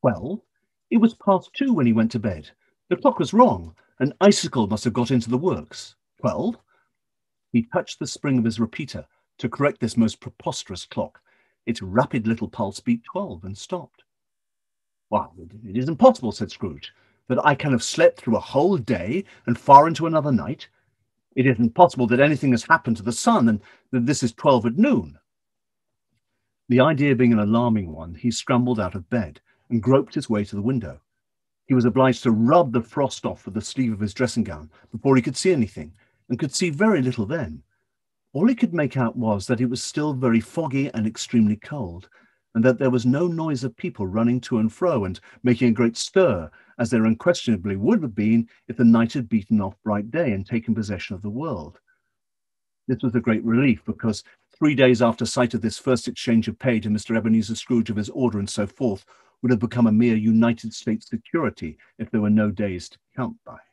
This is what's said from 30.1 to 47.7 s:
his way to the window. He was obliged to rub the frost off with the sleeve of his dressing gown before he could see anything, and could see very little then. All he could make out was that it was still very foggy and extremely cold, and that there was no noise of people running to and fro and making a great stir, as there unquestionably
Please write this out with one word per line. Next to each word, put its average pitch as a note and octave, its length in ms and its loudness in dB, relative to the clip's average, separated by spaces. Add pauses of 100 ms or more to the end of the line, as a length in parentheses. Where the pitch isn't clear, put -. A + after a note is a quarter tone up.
his D3 140 -6
way G#2 160 0
to - 100 -14
the G2+ 80 -6
window. A2+ 380 -4 (680)
He - 60 0
was B2 140 4
obliged B2+ 380 4
to B2+ 60 4
rub A#2+ 420 4
the A#2 100 0
frost - 420 -4
off A2+ 220 -8
with F#2+ 80 -12
the G#2 80 -4
sleeve A#2+ 320 -4
of G2 60 -8
his G#2 120 -4
dressing B2 320 -2
gown D#2 260 -12 (220)
before C3 240 2
he B2 60 4
could C3+ 160 -6
see F#3+ 140 2
anything, F#2+ 420 -4 (340)
and A#2+ 100 -4
could C#3+ 160 -6
see F3+ 140 -2
very F3 320 2
little B2 240 -2
then. F#2+ 380 -8 (720)
All D#3+ 120 2
he C4 80 4
could G3+ 200 -2
make D3 240 0
out A#2 180 0
was A2 300 -2
that A#2+ 160 0
it B2+ 80 0
was B2 120 -6
still D3+ 300 -4
very B2+ 260 2
foggy C#3 540 -4
and G#2+ 140 -2
extremely A2 500 0
cold, F#2+ 540 -12 (440)
and A2+ 80 0
that B2 160 4
there C3+ 120 0
was B2 160 0
no C#3+ 200 0
noise D#3+ 380 -4
of A#2+ 100 -6
people - 320 -8
running A2+ 360 0
to - 160 -4
and A2 120 0
fro C#3+ 360 -2
and F#2 120 -8 (240)
making A#2+ 280 2
a - 20 2
great A#2 240 0
stir, G#2+ 540 0 (280)
as A#2 120 -2
there A2 160 2
unquestionably A2 720 0